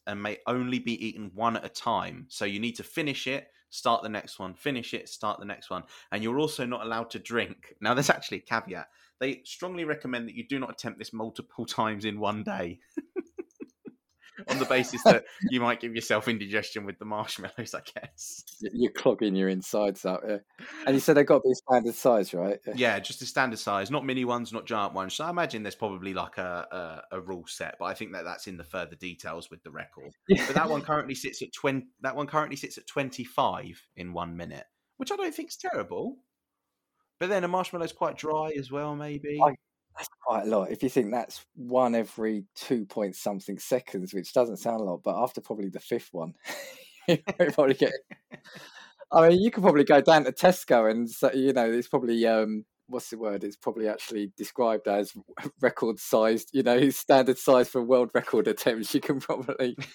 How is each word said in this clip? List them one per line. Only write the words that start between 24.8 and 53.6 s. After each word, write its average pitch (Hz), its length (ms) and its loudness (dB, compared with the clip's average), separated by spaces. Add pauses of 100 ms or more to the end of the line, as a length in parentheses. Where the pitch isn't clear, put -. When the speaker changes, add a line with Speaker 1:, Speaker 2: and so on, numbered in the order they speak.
Speaker 1:
ones. 95 220 -6
So 151 100 -6
I 170 40 -4
imagine 160 320 -4
there's 101 140 -8
probably, 95 380 -6
like, 87 240 -6
a, 87 640 -8 (100)
a, 90 60 -8
a - 20 -8
rule 90 280 -10
set, - 320 -10
but 87 60 -6
I 95 80 -4
think 101 200 -12
that 87 100 -8
that's 85 240 -12
in 92 80 -12
the 82 80 -14
further 85 320 -10
details 85 560 -12
with 82 120 -20
the 76 80 -20
record. - 480 -16
Speaker 2:
<laughs> - 100 -2
Yeah. 190 180 6
Speaker 1:
But 135 80 0
that 160 140 2
one 143 140 -2
currently 143 320 -2
sits - 260 -10
at - 100 -12
twen-, 135 380 -2 (100)
that 131 160 -6
one 143 120 -4
currently 151 280 -2
sits 131 220 -12
at - 100 -18
twenty-five 120 920 -4 (160)
in 90 160 -10
one 85 240 -6
minute, 85 300 -12 (280)
which 269 160 -6
I 403 60 -4
don't 370 180 -4
think's 330 220 -12
terrible. 226 580 -6 (1040)
But 175 80 -2
then 190 160 0
a 175 60 0
marshmallow's 175 420 -2
quite - 240 -2
dry 156 420 -2
as 131 140 -8
well, 147 240 -4
maybe. 147 480 -6
Speaker 2:
I, 143 120 6 (420)
that's - 120 -10 (160)
quite 110 180 0
a 110 60 -2
lot. 104 220 2
If - 100 -8
you 135 60 4
think 120 240 2
that's 120 340 -6 (100)
one 123 380 2
every 110 520 -2 (100)
two 117 300 -2
point 101 320 -4
something 98 420 -6
seconds, 98 540 -4
which 92 200 -8
doesn't 117 240 2
sound 113 220 -2
a 110 40 -2
lot, 90 200 -4
but 107 180 0
after 123 200 -2
probably 104 260 -6
the 95 140 -10
fifth - 320 -6
one, 82 220 -8 (360)
<laughs> - 360 -20
you 170 100 4 (360)
probably 135 200 6
get, 135 180 2 (1200)
I 165 160 10
mean, 180 140 10
you 226 100 4
could 190 120 0
probably 147 200 8
go 143 160 8
down 156 240 8
to 127 80 0
Tesco 123 580 6
and 113 200 0
say, 131 240 2
you 135 180 4
know, 120 180 4
it's 117 200 0
probably, 117 380 2
um, 107 360 2 (240)
what's 127 220 -8
the 113 80 -10
word? 104 260 -4
It's 101 140 -8
probably 110 320 -2